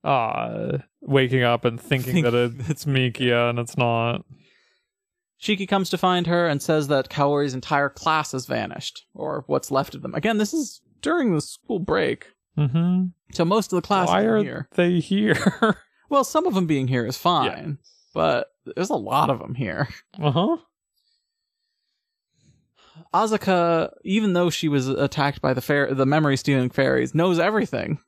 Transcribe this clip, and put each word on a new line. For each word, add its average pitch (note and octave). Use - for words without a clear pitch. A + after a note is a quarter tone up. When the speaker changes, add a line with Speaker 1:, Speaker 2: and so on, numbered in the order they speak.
Speaker 1:
uh, A#2
waking C3
up A#2+
and A#2
thinking B2+
Speaker 2:
Think E3
Speaker 1:
that A#2+
it, A#2+
it's -
Mikia B2
and A#2+
it's A#2+
not. A#2
Speaker 2:
Shiki G3
comes F#3+
to F#3
find F3+
her F3
and C#3+
says D#3
that C3+
Kaori's C#3+
entire C#3+
class D#3
has C3
vanished, -
or C#3
what's C#3
left C#3
of C#3
them. -
Again, G#3+
this G#3+
is D4+
during C#4+
the D3
school -
break. E3
Speaker 1:
Mm-hmm. E3+
Speaker 2:
So E3+
most G3+
of F#3
the -
class F#3
Speaker 1:
Why F3+
Speaker 2:
is G#3+
Speaker 1:
are A3
Speaker 2:
here. -
Speaker 1:
they F3
here? G3+
<laughs> -
Speaker 2:
Well, C#4
some E4
of C4+
'em F#3
being C#3
here B2
is B2+
fine, D#3+
Speaker 1:
Yeah. D3
Speaker 2:
but C3
there's F#3
a C4+
lot C3
of B2
'em -
here. B2
Speaker 1:
Uh-huh. F3
Speaker 2:
Asuka, F3+
even G3+
though F3
she -
was C#3
attacked C#3
by C3
the B2+
fair-, C#3
the C3+
memory-stealing C#3
fairies, C3
knows E3+
everything. F3